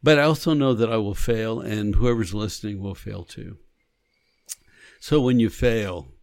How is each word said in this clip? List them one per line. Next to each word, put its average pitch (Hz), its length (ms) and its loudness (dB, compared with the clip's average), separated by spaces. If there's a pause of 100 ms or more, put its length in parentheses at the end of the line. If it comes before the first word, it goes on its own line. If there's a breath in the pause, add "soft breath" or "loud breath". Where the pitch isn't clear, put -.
But 151 180 6
I 143 40 4
also 156 300 2
know 135 200 2
that 113 180 2
I 113 60 0
will 101 180 -2
fail, 113 460 -2
and 104 340 -2
whoever's 113 380 2
listening 104 480 -6
will 98 140 -8
fail 98 280 -12
too. 90 340 -16 (1400 soft breath)
So 147 220 2
when 123 180 4
you 113 100 4
fail 101 600 -2 (120)